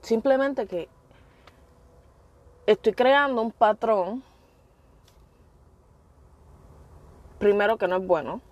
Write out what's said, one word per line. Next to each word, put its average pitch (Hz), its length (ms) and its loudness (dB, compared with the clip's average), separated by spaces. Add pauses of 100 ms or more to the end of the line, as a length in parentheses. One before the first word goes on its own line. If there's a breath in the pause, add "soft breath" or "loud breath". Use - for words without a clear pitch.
Simplemente 262 640 -2
que 170 200 -10 (1800 soft breath)
estoy 214 260 2
creando 269 480 2
un 226 100 -4
patrón, 214 720 -2 (3250 soft breath)
primero 208 400 2
que 190 100 -4
no 185 80 -2
es 190 100 -4
bueno 170 460 -2